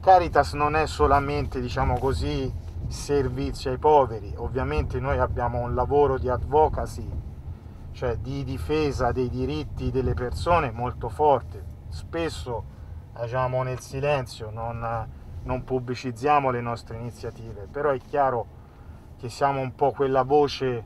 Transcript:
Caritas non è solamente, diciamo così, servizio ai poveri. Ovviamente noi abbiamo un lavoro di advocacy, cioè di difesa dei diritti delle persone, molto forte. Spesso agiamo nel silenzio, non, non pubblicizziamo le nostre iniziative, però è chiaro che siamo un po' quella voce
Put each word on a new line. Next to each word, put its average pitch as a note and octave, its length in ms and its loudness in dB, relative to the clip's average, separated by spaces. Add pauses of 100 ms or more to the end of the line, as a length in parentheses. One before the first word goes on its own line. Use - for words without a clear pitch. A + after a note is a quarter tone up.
Caritas E3+ 480 8
non D3 240 2
è D#3 100 4
solamente, C#3 760 2
diciamo C3 360 0
così, C3+ 540 0 (360)
servizio C3+ 800 -2
ai B2+ 80 -2
poveri. A#2 580 4
Ovviamente C3 640 -2
noi C3+ 180 0
abbiamo A#2+ 420 0
un A#2+ 140 -2
lavoro C3 440 4
di B2 100 -2
advocacy, B2 800 0 (840)
cioè A#2 260 -2
di C3+ 260 -6
difesa C3 680 0
dei B2 180 0
diritti C3 600 -4
delle B2 220 0
persone, B2+ 600 2
molto A#2+ 360 -4
forte. C#3+ 560 2 (240)
Spesso D3 760 -6 (500)
agiamo B2+ 480 -2
nel B2+ 180 -4
silenzio, C3+ 680 -2
non, A2+ 580 -6 (340)
non B2 220 -4
pubblicizziamo B2+ 840 0
le A#2+ 100 -2
nostre A#2 380 -6
iniziative, A2+ 720 -10
però C#3+ 180 -2
è C3+ 100 2
chiaro C3 480 0 (680)
che A#2+ 140 -10
siamo C#3 320 0
un B2+ 120 -6
po' C#3 180 4
quella C3+ 300 2
voce C3 640 2